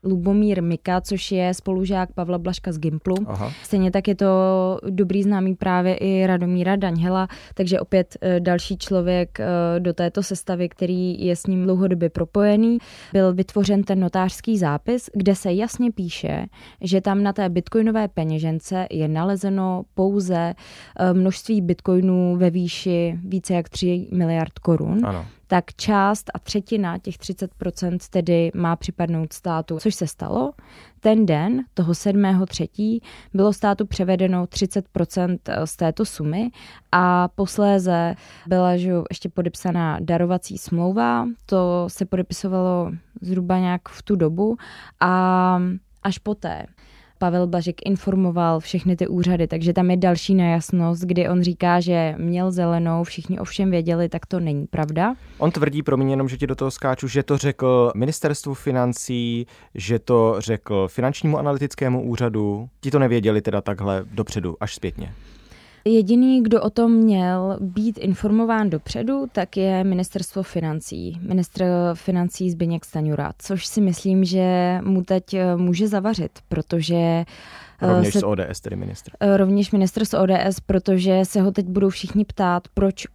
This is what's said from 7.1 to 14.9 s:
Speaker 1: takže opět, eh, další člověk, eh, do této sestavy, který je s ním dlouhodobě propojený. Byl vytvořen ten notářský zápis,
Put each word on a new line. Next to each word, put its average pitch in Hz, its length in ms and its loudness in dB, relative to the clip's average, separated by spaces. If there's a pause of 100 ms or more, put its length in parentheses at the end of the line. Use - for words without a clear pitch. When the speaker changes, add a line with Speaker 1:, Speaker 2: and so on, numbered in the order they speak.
Speaker 1:
takže 185 260 0
opět, - 420 0
eh, 180 180 2
další 175 380 0
člověk, 180 600 -2
eh, - 60 -2 (340)
do 175 140 -2
této 175 300 -2
sestavy, 180 460 -4
který 180 560 -2
je 175 100 2
s - 100 -10
ním 185 180 0
dlouhodobě 185 460 2
propojený. 208 680 2 (360)
Byl 190 200 4
vytvořen 196 500 2
ten 190 160 0
notářský 185 580 0
zápis, 180 560 -2